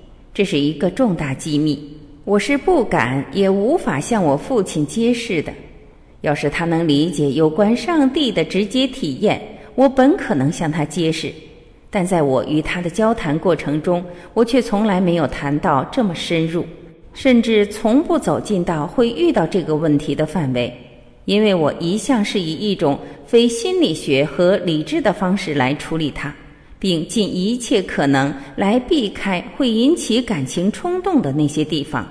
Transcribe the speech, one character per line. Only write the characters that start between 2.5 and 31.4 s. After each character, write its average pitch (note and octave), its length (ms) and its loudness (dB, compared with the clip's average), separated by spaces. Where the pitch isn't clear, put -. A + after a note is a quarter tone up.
不 D4 260 2
敢 C3+ 480 0
也 G3 160 2
无 G3 300 2
法 F3 240 -2
向 A3 200 0
我 D3 140 4
父 A3 260 -2
亲 E3+ 240 -2
揭 A#3 280 0
示 A3 280 -2
的。 - 120 -8
要 D#3 120 0
是 D3 160 -2
他 E3 160 -4
能 E3 220 0
理 D3+ 240 2
解 C#3+ 220 0
有 D#3 140 4
关 G#3 300 2
上 D4+ 320 2
帝 C4 220 0
的 F3+ 120 0
直 F#3+ 220 0
接 G3+ 220 0
体 C#3+ 300 -6
验， F#3+ 220 0
我 C4+ 120 6
本 C4+ 300 4
可 - 160 -4
能 C#3 180 2
向 E3 200 -2
他 E3 120 -2
揭 D#3+ 280 0
示； D#3+ 200 -6
但 G3+ 120 0
在 F3 200 2
我 C3 220 2
与 D3+ 140 0
他 E3 220 -4
的 F3 80 -4
交 A3 240 2
谈 D#3+ 240 -2
过 E3 180 2
程 D3 240 -4
中， F3 240 0
我 A3+ 100 4
却 A#3+ 160 2
从 G#3+ 280 0
来 F#3 120 2
没 F3+ 160 2
有 D#3+ 120 2
谈 D3 320 -2
到 D3 320 2
这 C4 120 0
么 F#3 120 0
深 E3 320 -2
入， D#3+ 180 -2
甚 B3+ 260 4
至 A3 280 4
从 A3+ 340 2
不 E4+ 160 0
走 D3+ 220 0
进 F#3 240 -2
到 D#3 240 -2
会 A#3 240 2
遇 E4+ 200 2
到 E3+ 140 2
这 E3 160 0
个 D#3 140 -2
问 D3+ 240 2
题 C#3+ 160 -2
的 D3+ 100 0
范 D3+ 280 -4
围， B2 200 -2
因 G3+ 180 2
为 G#3 100 4
我 D#3+ 260 2
一 E3+ 160 -2
向 A3 300 0
是 G3+ 140 -2
以 D#3+ 140 -4
一 G3+ 220 -2
种 C#3+ 220 0
非 A#3 200 6
心 F#4 320 -2
理 C4 140 2
学 C#3+ 320 0
和 F3+ 320 2
理 F3 240 -2
智 D4 180 -4
的 G#3+ 140 0
方 F#3+ 240 0
式 D#3+ 160 -6
来 C#3 220 2
处 - 200 -6
理 D#3 140 -2
它， C#3+ 240 -8
并 F3 280 -2
尽 A3 160 0
一 G3 200 0
切 A#3+ 280 0
可 D#3 240 -2
能 C#3 260 2
来 G3+ 240 2
避 B3+ 300 0
开 F#3+ 360 -4
会 C4+ 140 0
引 A#3 260 4
起 A#3 240 0
感 G#3 240 -2
情 F3 280 -2
冲 F4+ 320 -4
动 F4+ 180 2
的 C#3+ 100 -2
那 D3+ 160 0